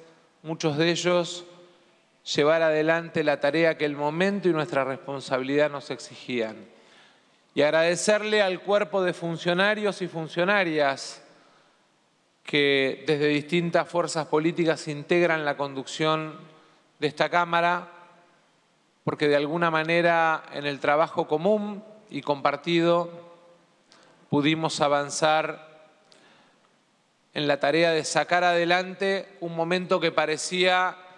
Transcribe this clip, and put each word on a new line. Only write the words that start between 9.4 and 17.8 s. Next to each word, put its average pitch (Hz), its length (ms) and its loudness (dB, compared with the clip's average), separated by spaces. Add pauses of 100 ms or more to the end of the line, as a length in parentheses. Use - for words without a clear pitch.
y 180 60 -6
funcionarias 160 1120 -2 (1300)
que 139 600 0
desde 147 200 2
distintas 165 600 0
fuerzas 160 400 -4
políticas 160 600 0
integran 160 560 0
la 143 100 -2
conducción 151 840 -4 (640)
de 151 80 -2
esta 147 220 0
Cámara, 170 580 2 (1160)